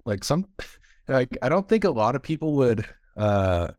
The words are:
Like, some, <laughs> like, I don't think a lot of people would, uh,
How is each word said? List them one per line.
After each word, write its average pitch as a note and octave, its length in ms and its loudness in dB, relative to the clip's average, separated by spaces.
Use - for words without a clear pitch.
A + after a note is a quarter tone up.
Like, G2+ 180 -4
some, E3+ 240 -2
<laughs> - 300 -20
like, B2+ 340 0
I B2+ 80 0
don't F#3+ 180 0
think A3 160 2
a F#3+ 60 2
lot A#2 260 0
of C3+ 60 -6
people D#3 340 -4
would, A#2 300 2
uh, F#2+ 600 2